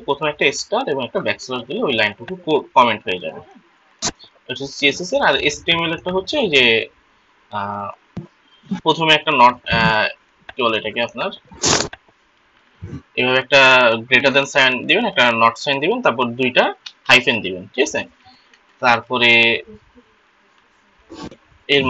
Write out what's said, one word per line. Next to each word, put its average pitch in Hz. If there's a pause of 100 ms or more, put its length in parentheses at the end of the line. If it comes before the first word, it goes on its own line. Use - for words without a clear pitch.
প্রথমে 147
একটা 170 (140)
স্টার 233 (100)
এবং 135
একটা 196
backslash 123
দিলে 214
ওই 139
লাইনটুকু 110 (120)
কো-, 151 (120)
comment 117
হয়ে 90
যাবে। - (1040)
এটা -
হচ্ছে 135 (100)
সিএসএস 147
এর। 277
আর 139 (120)
এইচটিএমএল 165
একটা 175
হচ্ছে 190
এই 202
যে, 131 (920)
আহ, 101 (960)
প্রথমে 160
একটা 160 (100)
not, 123 (220)
আহ, 110 (460)
কি -
বলে 110
এটাকে 107
আপনার, 147 (1900)
এভাবে 127
একটা 135 (460)
greater 127
than 139
sign 131 (160)
দিবেন, 190
একটা - (180)
not 113
sign 139
দিবেন, 226
তারপর 127 (140)
দুইটা 127 (460)
hyphen 123
দিবেন, 92
ঠিক 127
আছে? - (840)
তারপরে 120 (2500)
এর 139